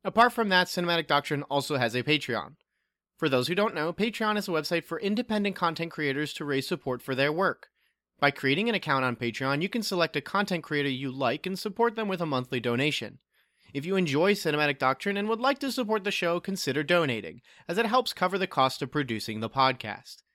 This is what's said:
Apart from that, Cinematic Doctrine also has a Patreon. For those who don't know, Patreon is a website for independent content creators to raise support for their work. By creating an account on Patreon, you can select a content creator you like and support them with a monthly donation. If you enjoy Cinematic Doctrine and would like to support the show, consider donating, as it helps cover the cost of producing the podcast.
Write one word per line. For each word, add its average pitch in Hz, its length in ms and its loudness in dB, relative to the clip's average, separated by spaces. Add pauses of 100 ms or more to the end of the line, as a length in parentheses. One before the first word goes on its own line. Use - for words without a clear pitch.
Apart 233 300 6
from 220 160 0
that, 180 200 6
Cinematic 170 380 0
Doctrine 143 360 2
also 139 340 -2
has 120 180 2
a 123 80 0
Patreon. 139 520 0 (640)
For 156 100 0
those 131 200 2
who 180 60 -2
don't 208 200 0
know, 165 180 -2
Patreon 214 460 -2
is 196 100 -6
a 175 40 -2
website 160 320 -2
for - 140 -6
independent 208 580 -2
content 165 340 -2
creators 147 440 -2
to 151 120 -8
raise 135 200 0
support 127 360 -4
for 135 120 -4
their 139 160 2
work. 180 380 -2 (520)
By 143 120 4
creating 143 360 0
an 226 60 0
account 139 300 0
on 123 100 0
Patreon, 135 480 -2
you 196 60 -2
can 226 160 -4
select 170 320 0
a 143 40 0
content 190 440 -2
creator 143 240 -2
you 131 240 -4
like 127 340 -2
and 185 100 -4
support 226 380 -2
them 220 140 -4
with 185 120 -4
a 170 60 -2
monthly 127 320 -2
donation. 123 600 -2 (520)
If 165 140 -6
you 190 80 -2
enjoy 180 400 4
Cinematic 147 460 0
Doctrine 143 360 0
and 208 120 -4
would 220 100 0
like 262 220 2
to 269 100 -4
support 220 320 -2
the 202 80 -2
show, 175 300 0
consider 151 420 -4
donating, 127 600 0 (260)
as 175 100 -2
it 226 80 2
helps 240 260 2
cover 185 240 0
the 180 120 0
cost - 340 2
of 135 80 -6
producing 117 480 -4
the 110 100 -4
podcast. 127 760 -2 (100)